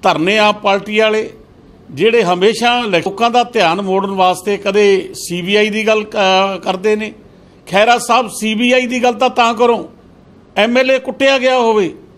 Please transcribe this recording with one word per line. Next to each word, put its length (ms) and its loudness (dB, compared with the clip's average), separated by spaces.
ਧਰਨੇ 360 0
ਆਪ 240 2
ਪਾਰਟੀ 380 -2
ਵਾਲੇ 300 0
ਜਿਹੜੇ 320 2
ਹਮੇਸ਼ਾ 580 0
ਲ-, 80 -4
ਲੋਕਾਂ 420 -2
ਦਾ 120 2
ਧਿਆਨ 380 0
ਮੋੜਨ 300 -2
ਵਾਸਤੇ 460 0
ਕਦੇ 560 0
ਸੀ 280 -8
ਬੀ 140 -2
ਆਈ 140 4
ਦੀ 180 -4
ਗੱਲ 160 0
ਕ-, 600 0
ਕਰਦੇ 320 -2
ਨੇ। 180 -8
ਖਹਿਰਾ 300 2
ਸਾਹਿਬ, 300 0
ਸੀ 260 -6
ਬੀ 180 0
ਆਈ 140 2
ਦੀ 180 -4
ਗੱਲ 100 2
ਤਾਂ, 160 0
ਤਾਂ 240 0
ਕਰੋ, 360 0
ਐਮ 200 2
ਐਲ 140 2
ਏ 80 2
ਕੁੱਟਿਆ 400 0
ਗਿਆ 180 2
ਹੋਵੇ 380 0